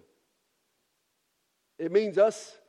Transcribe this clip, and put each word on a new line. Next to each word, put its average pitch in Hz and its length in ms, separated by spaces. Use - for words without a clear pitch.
It 165 140
means 202 260
us, 214 380